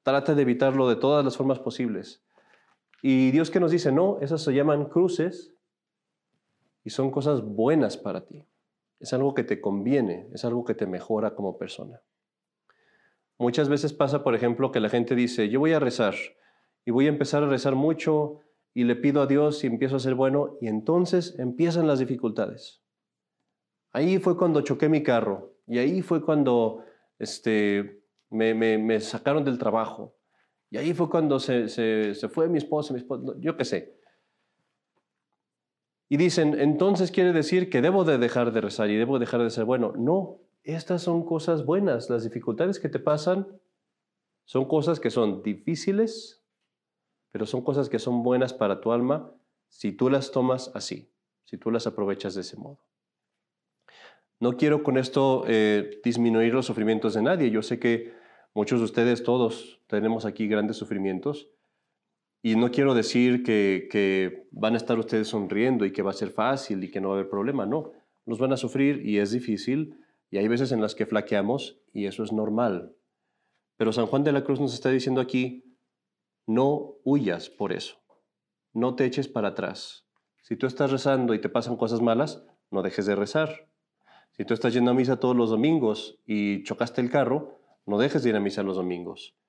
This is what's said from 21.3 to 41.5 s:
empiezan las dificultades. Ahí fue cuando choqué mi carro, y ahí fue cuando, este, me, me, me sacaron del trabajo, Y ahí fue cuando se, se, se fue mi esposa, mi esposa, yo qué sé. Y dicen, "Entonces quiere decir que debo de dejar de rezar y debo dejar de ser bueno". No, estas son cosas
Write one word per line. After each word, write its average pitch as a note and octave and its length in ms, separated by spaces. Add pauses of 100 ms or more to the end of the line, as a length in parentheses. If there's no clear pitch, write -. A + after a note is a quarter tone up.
empiezan D#3+ 480
las C#3 120
dificultades. A#2 840 (1080)
Ahí F3 280
fue F3 180
cuando D#3+ 240
choqué D3 260
mi D#3 160
carro, G#2+ 520 (120)
y A#2 120
ahí E3+ 240
fue D#3+ 200
cuando, B2 600 (340)
este, G#2 840 (260)
me, A2+ 240
me, A2+ 240
me A2 220
sacaron C#3 440
del C3 140
trabajo, A2 580 (560)
Y G#2+ 60
ahí D#3 160
fue E3 160
cuando D#3 300
se, A#2+ 300
se, A2 460
se G#2 140
fue E3 200
mi E3 80
esposa, D3+ 360
mi B2 60
esposa, B2 400
yo D#3 180
qué B2+ 80
sé. - 340 (2000)
Y C#3+ 80
dicen, D#3 420
"Entonces F3 520
quiere F3+ 220
decir F3+ 360
que B2+ 120
debo F#3 220
de D3+ 140
dejar A#2+ 340
de A2 100
rezar G#2 280
y G#2 60
debo A#2+ 240
dejar A#2+ 240
de A#2 60
ser A2+ 160
bueno". A#2+ 320
No, E3 420 (240)
estas E3 400
son E3+ 220
cosas D#3+ 400